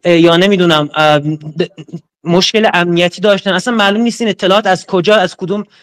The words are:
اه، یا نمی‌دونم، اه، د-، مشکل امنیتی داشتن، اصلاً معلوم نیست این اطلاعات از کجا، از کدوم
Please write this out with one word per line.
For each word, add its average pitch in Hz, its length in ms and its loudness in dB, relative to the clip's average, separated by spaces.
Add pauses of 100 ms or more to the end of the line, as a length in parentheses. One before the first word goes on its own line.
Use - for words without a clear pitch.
اه، 170 160 4
یا 170 180 4
نمی‌دونم، 175 580 2
اه، 151 240 2
د-، 156 500 -6 (540)
مشکل 190 500 0
امنیتی 175 480 -2
داشتن، 196 320 0
اصلاً 185 200 -4
معلوم 208 280 0
نیست 233 200 -4
این 226 80 0
اطلاعات 196 380 0
از 185 180 0
کجا، 190 300 0
از 185 200 0
کدوم 196 280 -8 (200)